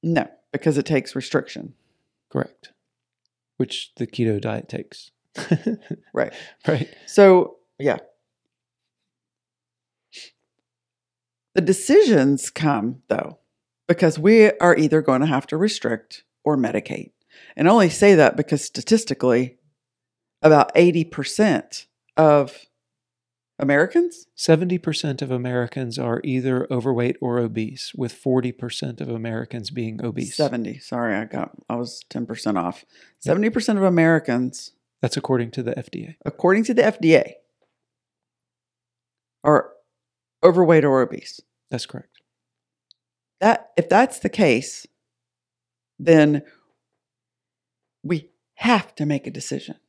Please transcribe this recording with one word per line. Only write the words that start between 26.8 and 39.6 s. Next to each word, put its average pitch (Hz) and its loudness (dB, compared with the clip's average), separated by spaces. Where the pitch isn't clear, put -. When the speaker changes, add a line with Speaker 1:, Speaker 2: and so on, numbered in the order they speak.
Speaker 2:
or 123 -2
obese, 113 -8
with 127 -8
forty 127 -2
percent 120 -12
of 139 -10
Americans 117 -10
being 113 -10
obese. 110 -8
Speaker 1:
Seventy. 123 -6
Sorry, 120 -6
I 107 -6
got, - -10
I 117 -6
was 120 -12
ten 120 -10
percent 113 -6
off. 87 -8
Speaker 2:
Yep. - -20
Speaker 1:
Seventy 208 -2
percent 220 -2
of 196 0
Americans 160 0
Speaker 2:
That's 131 -4
according 120 -4
to 127 -10
the 123 -6
F 131 -16
D - -12
A. - -18
Speaker 1:
according 190 0
to 254 -2
the 240 2
F 220 -2
D 160 6
A, - 2
are 147 0